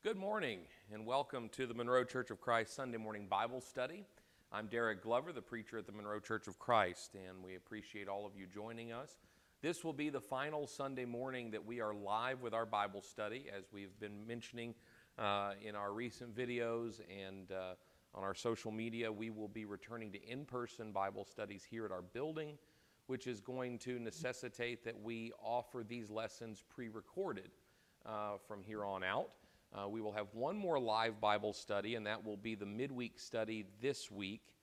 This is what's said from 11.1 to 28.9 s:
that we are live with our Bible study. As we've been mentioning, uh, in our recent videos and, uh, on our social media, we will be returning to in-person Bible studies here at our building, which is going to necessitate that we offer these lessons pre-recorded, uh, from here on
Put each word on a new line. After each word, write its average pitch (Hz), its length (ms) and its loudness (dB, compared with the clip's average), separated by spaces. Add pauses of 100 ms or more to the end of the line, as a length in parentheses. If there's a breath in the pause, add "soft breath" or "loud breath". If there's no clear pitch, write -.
that 107 160 -4
we 117 160 -2
are 107 140 2
live 113 480 2
with 113 100 0
our 113 140 4
Bible 101 340 4
study. 110 500 -4
As 98 120 -6 (100)
we've 101 260 -8
been 104 280 -6
mentioning, 117 480 -6 (420 loud breath)
uh, 101 360 4 (100)
in 104 120 -4
our 101 160 0
recent 117 440 -4
videos 117 720 2
and, 95 420 -8
uh, 92 220 -2 (400 loud breath)
on 95 100 -4
our 98 120 2
social 113 360 0
media, 113 400 0
we 110 200 -2
will 107 160 -4
be 107 180 -6
returning 104 460 -8
to 98 120 -10
in-person 120 680 -4
Bible 98 340 2
studies 101 380 -6
here 113 200 -4
at 104 80 -2
our 90 120 -2
building, 151 560 -4 (480 soft breath)
which 131 180 -2
is 117 160 -2
going 123 380 -2
to 127 180 -2
necessitate 120 840 -2
that 113 180 -4
we 113 300 -2 (100)
offer 117 420 0
these 110 280 -4
lessons 110 580 -4
pre-recorded, 113 800 -4 (560 soft breath)
uh, 104 320 0 (100)
from 101 140 -6
here 104 240 -2
on 95 180 2